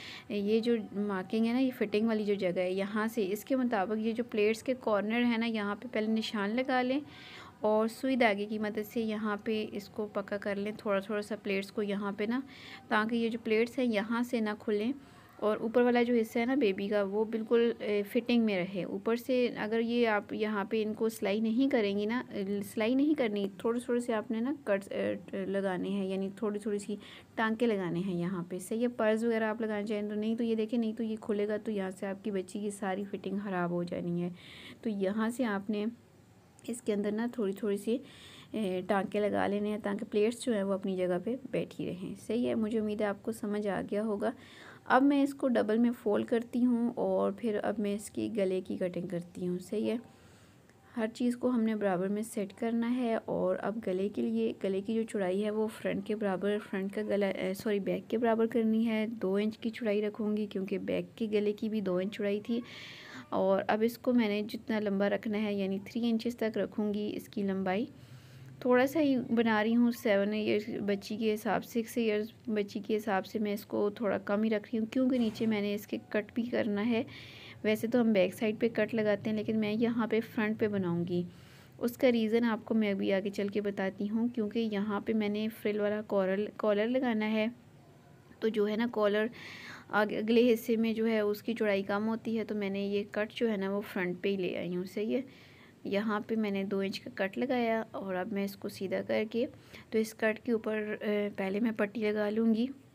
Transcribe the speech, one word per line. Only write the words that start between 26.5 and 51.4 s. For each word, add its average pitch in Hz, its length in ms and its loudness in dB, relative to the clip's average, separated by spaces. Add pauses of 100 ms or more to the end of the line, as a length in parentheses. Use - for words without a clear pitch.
थोड़ी 208 200 -2
सी 202 180 -6 (400)
टांके 220 280 2
लगाने 185 340 2
हैं 185 160 -2
यहाँ 175 340 -2
पे, 185 100 -6
सही 220 220 -4
है। 247 80 2
पर्स 220 340 2
वगैरह 226 260 2
आप 220 120 -4
लगाना 208 240 -2
चाहें 208 240 -2
तो, 214 60 -4
नहीं 214 200 0
तो 226 80 -2
ये 226 120 2
देखें, 220 220 0
नहीं 220 160 0
तो 226 100 -4
ये 220 140 -2
खुलेगा 208 400 -2
तो 214 140 -4
यहाँ 190 200 -2
से 190 160 -8
आपकी 196 240 -6
बच्ची 190 300 -4
की 208 120 -2
सारी 202 320 -2
फिटिंग 196 360 -4
ख़राब 180 320 -2
हो 175 120 0
जानी 175 360 -2
है। 175 140 -4 (480)
तो 233 60 -2
यहाँ 208 420 0
से 240 140 -2
आपने 208 420 -2 (800)
इसके 233 260 -4
अंदर 208 200 0
ना 226 180 -2
थोड़ी 208 240 -2
थोड़ी 202 240 -2
सी, 220 220 -2 (560)
ए, 185 340 -2
टांके 196 300 0
लगा 202 280 2
लेने 208 220 0
हैं, 214 120 -2
ताकि 202 240 -4
प्लेट्स 220 380 2
जो 247 100 2
हैं 202 100 2
वो 196 100 0
अपनी 196 240 -2
जगह 180 220 2
पे 233 180 -4 (140)
बैठी - 340 -4
रहें, 185 320 -6
सही 240 280 -2
है। 247 120 0
मुझे 220 220 0
उम्मीद 214 220 -2
है 208 60 2
आपको 202 240 -4
समझ 208 360 -2
आ 180 160 0
गया 202 200 -2
होगा। 214 300 -2 (540)
अब 262 160 8
मैं 285 200 6
इसको 277 240 0
डबल 220 320 4
में 233 140 4
फ़ोल्ड 220 340 0
करती 233 340 0
हूँ 240 340 4
और 190 360 2
फिर 208 260 -2
अब 208 220 0
मैं 202 160 0
इसकी 117 340 -6
गले 190 320 0
की 196 160 -6
कटिंग 180 320 -4
करती 175 360 -6
हूँ, 180 140 0
सही 220 280 -4
है। 226 120 0 (960)
हर 226 140 0
चीज़ 240 280 0
को 247 120 0